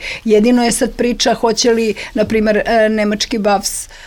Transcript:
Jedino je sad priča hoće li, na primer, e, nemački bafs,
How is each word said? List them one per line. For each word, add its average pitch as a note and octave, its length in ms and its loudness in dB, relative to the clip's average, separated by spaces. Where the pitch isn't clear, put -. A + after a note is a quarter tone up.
Jedino A3+ 400 4
je A#3 80 2
sad A3+ 240 -2
priča A#3+ 380 0
hoće A3+ 380 0
li, A3+ 220 0
na G#3+ 120 0
primer, G#3+ 400 0
e, A3 240 2
nemački G#3+ 480 -2
bafs, G3+ 520 -2